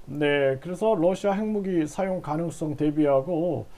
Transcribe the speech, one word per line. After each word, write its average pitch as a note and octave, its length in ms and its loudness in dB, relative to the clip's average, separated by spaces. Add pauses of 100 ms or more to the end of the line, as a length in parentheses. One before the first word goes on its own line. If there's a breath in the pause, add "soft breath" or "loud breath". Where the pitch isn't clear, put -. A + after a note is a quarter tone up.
네, C#3+ 560 2
그래서 G3 320 0
러시아 F#3 380 2
핵무기 F#3+ 540 0
사용 F#3 360 -4
가능성 D#3 540 -4
대비하고 D3+ 920 2 (120 soft breath)